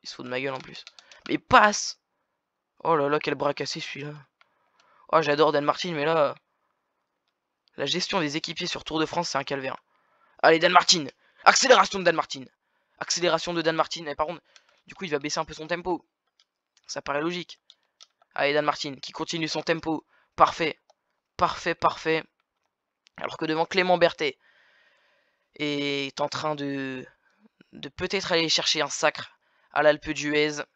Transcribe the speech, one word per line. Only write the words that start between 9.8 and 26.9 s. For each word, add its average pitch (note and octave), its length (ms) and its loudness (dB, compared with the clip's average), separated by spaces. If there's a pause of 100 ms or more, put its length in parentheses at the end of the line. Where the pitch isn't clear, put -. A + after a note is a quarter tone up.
Allez, D#3+ 160 8
Dan F3 140 4
Martin. F3 320 6 (400)
Accélération G3+ 540 6
de F#3 60 -4
Dan E3 120 4
Martin. C#3 280 -6 (540)
Accélération E3+ 540 -2
de E3+ 80 -2
Dan D#3+ 160 0
Martin. D#3+ 300 -4
Et C#3+ 80 -8
par D3+ 120 -2
contre, D#3+ 160 -10 (440)
du - 80 -20
coup, - 100 -12
il E3 60 -8
va D3 80 0
baisser D3 200 -4
un D#3+ 60 -4
peu D#3 80 -14
son D#3 140 -14
tempo. E3+ 380 -4 (840)
Ça - 140 -10
paraît C#3+ 200 -4
logique. E3+ 400 -8 (760)
Allez, C#3+ 200 0
Dan D3 100 2
Martin, C#3+ 320 -4
qui - 160 -16
continue D#3+ 360 -6
son D3+ 140 -6
tempo. D#3+ 420 -4 (320)
Parfait. D#3 420 2 (580)
Parfait, E3+ 380 -2
parfait. D#3+ 500 0 (960)
Alors - 180 -8
que - 80 -4
devant, D#3+ 220 0
Clément F3+ 320 2
Berthet D#3+ 400 2 (1160)
est C#3+ 640 -4
en D3 80 0
train D3+ 260 -4
de, C3+ 520 -6 (680)